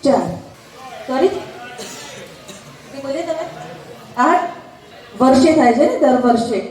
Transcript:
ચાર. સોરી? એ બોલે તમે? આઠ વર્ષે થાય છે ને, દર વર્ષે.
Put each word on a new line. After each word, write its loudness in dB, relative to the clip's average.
ચાર. 2
સોરી? 0
એ -12
બોલે -6
તમે? -6
આઠ 4
વર્ષે 6
થાય 4
છે 0
ને, 2
દર 4
વર્ષે. 2